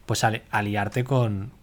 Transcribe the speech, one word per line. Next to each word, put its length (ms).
pues, 180
ali-, 260
aliarte 540
con, 460